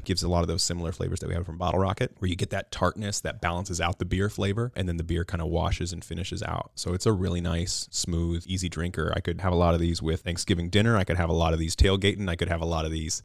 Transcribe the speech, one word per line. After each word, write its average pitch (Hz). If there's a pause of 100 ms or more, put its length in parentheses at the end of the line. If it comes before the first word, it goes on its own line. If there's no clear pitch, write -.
Gives 87
a 87
lot 87
of 82
those 85
similar 85
flavors 90
that 85
we 90
have 87
from 82
Bottle 85
Rocket, 95
where 92
you 87
get 95
that 98
tartness 101
that -
balances 87
out 85
the 92
beer 95
flavor, 101
and 95
then 85
the 85
beer 87
kinda 82
washes 82
and 85
finishes 85
out. 82
So -
it's 92
a 113
really 90
nice, 85
smooth, 85
easy 92
drinker. 80
I -
could 85
have 92
a 90
lot 85
of 85
these 85
with 80
Thanksgiving 85
dinner. 107
I 101
could -
have 85
a 82
lot 82
of 82
these 80
tailgating. 98
I 85
could 87
have 85
a 80
lot 82
of 80
these, 80